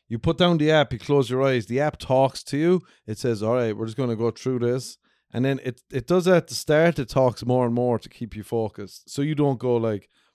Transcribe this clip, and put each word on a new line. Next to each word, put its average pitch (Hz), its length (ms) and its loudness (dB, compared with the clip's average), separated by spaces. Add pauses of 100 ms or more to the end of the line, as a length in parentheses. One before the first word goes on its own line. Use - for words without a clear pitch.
You 117 120 -6
put 165 180 -2
down 175 220 4
the 151 100 2
app. 151 240 2
You 110 60 -6
close 139 300 2
your 127 140 0
eyes. 127 220 0
The 120 140 -2
app 151 180 -2
talks 131 480 0
to - 120 -6
you. 175 240 2 (260)
It 110 100 -8
says, 113 240 -2
"All 110 140 0
right, 117 200 0
we're 110 100 -6
just 110 120 -10
gonna 120 180 -2
go 113 140 -2
through 127 300 -4
this." 123 380 -4 (340)
And 120 140 -2
then 135 180 0
it, 123 280 -8
it 131 160 -6
does 175 180 2
that 185 120 6
at 156 100 0
the 120 80 -10
start. 156 420 2
It 131 100 -4
talks 127 380 0
more 127 220 2
and 117 80 -2
more 120 240 0
to - 100 -20
keep 107 260 -14
you 107 60 -10
focused. 104 720 -8
So 143 100 -4
you 151 140 -2
don't 143 240 2
go 123 180 0
like, 110 320 -4 (260)